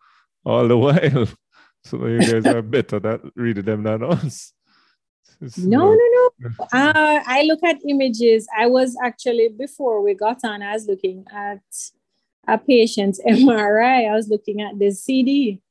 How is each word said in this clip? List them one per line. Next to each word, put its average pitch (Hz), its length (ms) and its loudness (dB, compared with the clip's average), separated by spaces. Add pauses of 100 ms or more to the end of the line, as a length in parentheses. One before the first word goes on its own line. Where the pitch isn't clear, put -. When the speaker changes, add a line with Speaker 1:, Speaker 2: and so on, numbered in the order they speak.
(460)
Speaker 1:
all 117 220 0
the 120 100 4
<laughs> 127 80 2
while. 139 420 2 (580)
So 123 220 -8
you 117 120 -2
guys 113 260 2
are 117 160 0
better 110 360 -4 (100)
at 113 140 -4 (140)
reading 113 300 -4
them 107 180 -4
than 110 200 -4
us. 147 500 -6 (880)
It's 131 160 -16
Speaker 2:
No, 254 360 4
Speaker 1:
not 440 40 6
Speaker 2:
no, 480 320 4 (100)
no. 117 320 -10
Uh, 302 540 2
I 262 180 0
look 311 200 0
at 330 140 0 (100)
images. 233 600 2 (100)
I 233 100 2
was 254 360 2
actually, 233 460 -2
before 226 540 -6
we 202 100 2
got 220 320 -4
on, 208 160 -8
I 202 120 -8
was 214 120 -8
looking 190 400 -8 (100)
at 202 240 -10 (880)
a 220 100 2
patient's 220 680 2
<laughs> - 20 -2
M 247 240 6
R 214 320 2
I. 247 240 4
I 214 100 -2
was 214 140 -4
looking 208 320 -4
at 202 160 -10
the 202 140 2
C 262 320 -2
D. 254 480 -2